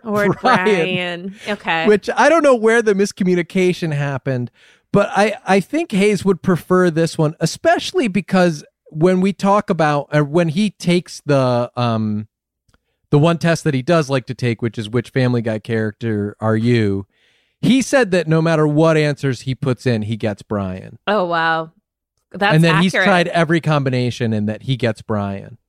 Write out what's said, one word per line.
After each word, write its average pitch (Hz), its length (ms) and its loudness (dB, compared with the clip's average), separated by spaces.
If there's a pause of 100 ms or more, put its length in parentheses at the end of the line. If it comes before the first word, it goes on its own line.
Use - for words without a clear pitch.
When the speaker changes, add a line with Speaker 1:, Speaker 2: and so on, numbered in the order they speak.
Speaker 1:
Lord 208 340 0
Speaker 2:
Brian, 233 260 2
Speaker 1:
Brian. 180 720 -2 (140)
Okay. 170 380 -2
Speaker 2:
which 208 280 2
I 247 140 4
don't 320 140 4
know 277 120 6
where 226 260 2
the 214 120 0
miscommunication 180 1000 -2
happened, 139 580 -4 (420)
but 202 180 2
I, 202 340 0
I 190 140 2
think 320 320 -4
Hayes 202 320 0
would 185 180 0
prefer 185 480 0
this 165 280 -2
one, 156 240 0
especially 330 680 -2
because 180 560 0 (260)
when 180 300 2
we 196 140 0
talk 202 360 0
about, 151 440 0
or 151 100 2
when 160 260 0
he 190 200 -2
takes - 560 -4
the, 127 500 0
um, 110 540 -2 (800)
the 147 100 4
one 165 180 2
test 165 280 -2
that 156 80 0
he 131 80 -2
does 156 280 0
like 135 180 -2
to 127 60 -8
take, 117 280 -4
which 117 160 -4
is 107 120 -8
which 117 200 -2
Family 123 320 0
Guy 110 180 -4
character 110 800 -4
are 110 160 2
you? 110 500 0 (540)
He 262 220 2
said 240 300 0
that 170 180 0
no 160 120 4
matter 160 240 2
what 156 300 4
answers 143 460 -2
he 131 140 -6
puts 131 300 -4
in, 113 180 0
he 110 120 -4
gets 104 260 -6
Brian. 101 640 -8
Speaker 1:
Oh, 202 200 0
wow. 165 460 -2 (600)
That's 185 240 2
Speaker 2:
And 160 80 6
then 170 120 4
Speaker 1:
accurate. 190 80 2
Speaker 2:
he's 185 100 0
tried 185 340 2
every 170 320 0
combination 127 720 -2
and 107 160 -2
that 107 160 -6
he 127 140 -2
gets 113 240 -4
Brian. 101 560 -8 (120)